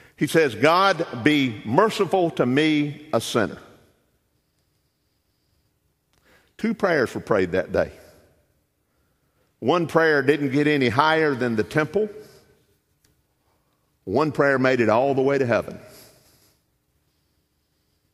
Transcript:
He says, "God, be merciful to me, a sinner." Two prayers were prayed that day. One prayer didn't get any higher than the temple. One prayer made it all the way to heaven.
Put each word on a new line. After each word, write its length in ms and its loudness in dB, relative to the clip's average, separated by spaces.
He 80 -2
says, 280 2
"God, 680 0
be 420 0
merciful 640 0
to 160 -2
me, 680 0
a 80 0
sinner." 380 -2
Two 160 -4
prayers 420 0
were 60 -8
prayed 320 0
that 180 -2
day. 220 -2
One 280 0
prayer 360 2
didn't 300 0
get 140 0
any 220 2
higher 460 2
than 220 -4
the 80 0
temple. 440 -4
One 280 -2
prayer 260 2
made 220 2
it 80 0
all 260 2
the 60 -2
way 160 2
to 80 0
heaven. 360 -2